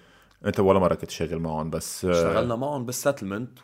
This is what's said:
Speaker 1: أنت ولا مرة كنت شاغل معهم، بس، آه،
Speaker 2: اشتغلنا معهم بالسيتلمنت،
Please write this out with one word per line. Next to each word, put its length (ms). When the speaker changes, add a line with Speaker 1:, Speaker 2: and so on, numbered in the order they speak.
Speaker 1:
أنت 140
ولا 200
مرة 160
كنت 160
شاغل 280
معهم، 300
بس، 360
آه، 60
Speaker 2:
اشتغلنا 440
معهم 300
بالسيتلمنت، 800